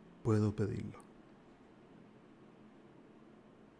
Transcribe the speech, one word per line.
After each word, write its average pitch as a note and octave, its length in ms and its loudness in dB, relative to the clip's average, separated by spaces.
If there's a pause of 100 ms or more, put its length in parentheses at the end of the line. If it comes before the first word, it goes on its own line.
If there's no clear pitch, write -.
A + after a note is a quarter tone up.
(240)
puedo G#2+ 320 4
pedirlo. G#2 440 -4 (2750)